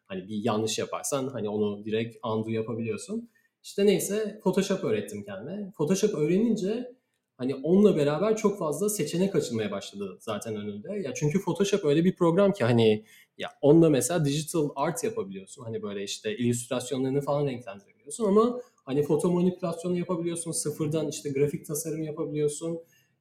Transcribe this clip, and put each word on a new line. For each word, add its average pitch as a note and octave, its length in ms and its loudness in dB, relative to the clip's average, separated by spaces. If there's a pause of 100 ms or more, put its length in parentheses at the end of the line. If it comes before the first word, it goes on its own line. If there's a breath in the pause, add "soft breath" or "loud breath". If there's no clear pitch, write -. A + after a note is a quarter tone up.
Hani F#2+ 220 -10
bir G#2 160 -6
yanlış A2 360 0
yaparsan B2+ 480 -4
hani A2 220 -6
onu G#2 360 -2
direkt A2+ 400 -4
undo A2 240 -2
yapabiliyorsun. A2+ 800 -4 (340)
İşte - 220 0
neyse G#3 580 0
Photoshop F#3 400 2
öğrettim G#2 400 -2
kendime. D3 540 -10
Photoshop F#3+ 360 2
öğrenince F#3+ 800 0 (460)
hani C3 180 -2
onunla E3+ 400 6
beraber D#3 420 2
çok - 220 0
fazla D#3+ 300 -2
seçenek F#3+ 460 0
açılmaya A2+ 360 0
başladı G2 500 -8
zaten A2 340 -6
önünde. G#2 380 -8
Ya C#3+ 200 -6
çünkü D3+ 280 0
Photoshop G3 440 0
öyle D3+ 200 4
bir F#3 100 4
program F#3 380 4
ki G3 100 -2
hani A2+ 420 4 (320 soft breath)
ya E2+ 120 -8 (120)
onunla D#3+ 280 8
mesela D3+ 360 2
digital D3 500 0
art D3 280 -2
yapabiliyorsun. G#2 600 -6
Hani A2+ 180 -8
böyle G2+ 220 -6
işte G#2 340 -6
illüstrasyonlarını B2+ 840 -2
falan C#3+ 260 0
renklendirebiliyorsun A#2+ 760 -10
ama A3 360 4 (240 loud breath)
hani C#3+ 180 2
foto D#3 280 2
manipülasyonu F3+ 680 0
yapabiliyorsun, E3+ 540 -4
sıfırdan D#3 560 -2
işte C#3+ 220 -8
grafik C#3+ 360 0
tasarım D#3 380 -6
yapabiliyorsun. D3+ 760 -2 (420 soft breath)